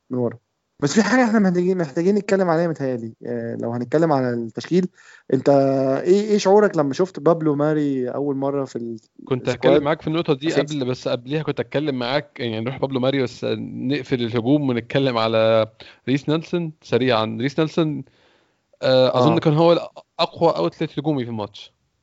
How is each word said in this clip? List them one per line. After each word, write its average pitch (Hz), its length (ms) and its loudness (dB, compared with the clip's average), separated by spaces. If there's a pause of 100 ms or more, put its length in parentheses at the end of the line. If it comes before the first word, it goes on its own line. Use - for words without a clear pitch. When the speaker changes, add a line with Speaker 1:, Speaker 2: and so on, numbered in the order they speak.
Speaker 1:
من 127 80 -4
ورا. 117 200 -2 (420)
بس 143 140 -2
في 214 100 4
حاجه 240 200 2
احنا 226 160 2
محتاجين، 185 380 0
محتاجين 170 380 0
نتكلم 196 340 0
عليها 165 180 2
متهيألي، 127 460 -6 (120)
آه، 117 360 -6
لو 117 100 -4
هنتكلم 123 420 0
على 131 200 0
التشكيل، 120 540 -2 (460)
انت 131 160 2 (540)
ايه، 202 180 4
ايه 208 160 2
شعورك 196 400 4
لما 143 160 0
شفت 185 260 -2
بابلو 156 360 2
ماري 143 540 0
اول 139 260 -4
مره 139 300 -2
في 127 100 -14
ال-، 117 220 -8 (280)
Speaker 2:
كنت 127 220 -4
Speaker 1:
السكواد؟ 127 80 -2 (180)
Speaker 2:
هتكلم 147 100 4
معاك 156 180 0
في - 60 -6
النقطه 160 260 0
دي 139 140 -2
Speaker 1:
أساسي. 147 140 2 (180)
Speaker 2:
قبل، 127 100 -2
بس 127 180 -6
قبليها 131 360 -4
كنت 143 160 -6
هتكلم 139 400 -4
معاك، 135 400 -4
يعني 113 200 -4
نروح 120 180 -6
بابلو 135 220 -2
ماري 135 240 0
بس 120 200 -8 (160)
نقفل 120 600 -4
الهجوم 123 480 0
ونتكلم 123 480 0
على 110 500 4 (420)
ريس 139 200 0
نيلسون 165 420 -4 (100)
سريعا. 113 600 0
ريس 143 180 -2
نيلسون، 156 440 0 (800)
آه، 127 380 4
اظن 143 140 4
Speaker 1:
آه. 165 60 2
Speaker 2:
كان 160 140 2
هو 165 180 4
الاقوى - 840 -2
اوتلت 165 440 -4
هجومي 143 240 -2
في 117 60 -8
الماتش. 107 440 -10 (300)